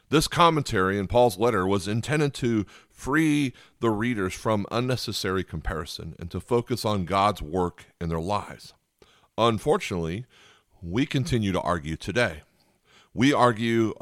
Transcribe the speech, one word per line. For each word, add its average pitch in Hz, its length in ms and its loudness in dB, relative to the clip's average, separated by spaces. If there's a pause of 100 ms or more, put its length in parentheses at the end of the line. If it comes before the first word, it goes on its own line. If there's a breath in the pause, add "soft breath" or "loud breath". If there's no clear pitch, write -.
(120 soft breath)
This 151 160 4
commentary 127 720 2
in 98 80 -2
Paul's 120 320 4
letter 107 280 2
was 98 220 0
intended 135 460 -2
to 117 320 0 (240 loud breath)
free 147 640 0 (260 loud breath)
the 117 80 2
readers 104 460 0
from 107 360 -2
unnecessary 110 720 -2
comparison 82 760 -8
and 85 120 -10
to 95 80 -8
focus 117 460 -2
on 104 220 0
God's 98 340 2
work 85 460 -2 (120)
in 85 120 -4
their 82 100 -2
lives. 98 540 -6 (640 soft breath)
Unfortunately, 110 880 0 (560 soft breath)
we 98 240 -2
continue 120 460 0
to 87 100 0
argue 80 340 -2
today. 90 460 -2 (720 soft breath)
We 131 180 4
argue, 113 680 4